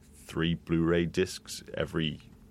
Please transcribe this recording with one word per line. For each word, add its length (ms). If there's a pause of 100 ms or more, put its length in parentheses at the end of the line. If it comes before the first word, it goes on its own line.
(260)
three 280
Blu-ray 520
discs 560 (120)
every 440 (320)